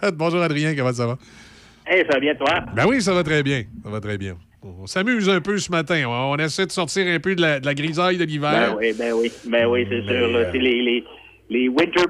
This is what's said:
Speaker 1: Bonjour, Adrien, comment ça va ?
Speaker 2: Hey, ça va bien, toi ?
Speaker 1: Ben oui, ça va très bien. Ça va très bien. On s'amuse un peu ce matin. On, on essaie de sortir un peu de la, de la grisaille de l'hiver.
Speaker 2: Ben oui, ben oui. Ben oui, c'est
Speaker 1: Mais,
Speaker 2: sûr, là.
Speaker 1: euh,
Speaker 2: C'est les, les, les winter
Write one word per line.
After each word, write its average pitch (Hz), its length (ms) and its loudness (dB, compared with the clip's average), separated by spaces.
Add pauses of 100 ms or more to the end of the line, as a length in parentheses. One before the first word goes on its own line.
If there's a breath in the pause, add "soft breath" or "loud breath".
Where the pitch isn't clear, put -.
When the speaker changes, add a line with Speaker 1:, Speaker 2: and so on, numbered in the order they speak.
(140)
Speaker 1:
Bonjour, 165 280 0
Adrien, 156 340 0
comment 127 180 0
ça 120 140 -2
va ? 123 100 -4 (680 loud breath)
Speaker 2:
Hey, 180 220 2
ça 156 60 2
va 135 60 4
bien, 147 160 0
toi ? 156 280 0 (120)
Speaker 1:
Ben 120 120 2
oui, 254 140 2
ça 185 120 2
va 175 100 2
très 151 180 2
bien. 139 220 -2 (200)
Ça 104 60 -12
va 107 100 -6
très 104 180 -4
bien. 98 180 -8 (260)
On 92 240 -16
s'amuse 202 420 0
un 185 140 4
peu 196 160 -2
ce 170 140 -4
matin. 165 340 0
On, 123 280 -2
on 143 40 0
essaie 160 300 -2
de - 40 -14
sortir 180 360 -2
un 170 120 0
peu 190 140 0
de 170 80 2
la, 151 180 2
de 131 60 -8
la 143 80 0
grisaille 165 440 0
de 175 80 0
l'hiver. 117 500 0
Speaker 2:
Ben - 20 -4
oui, 110 160 0
ben 117 200 -2
oui. 113 180 0 (160)
Ben 117 180 2
oui, 120 240 2
c'est 120 120 -2
Speaker 1:
Mais, 101 60 -8
Speaker 2:
sûr, 123 200 0
là. 117 120 2
Speaker 1:
euh, 110 120 0
Speaker 2:
C'est 127 80 -2
les, 123 240 2
les, 120 200 0 (460 loud breath)
les 127 180 2
winter 170 420 2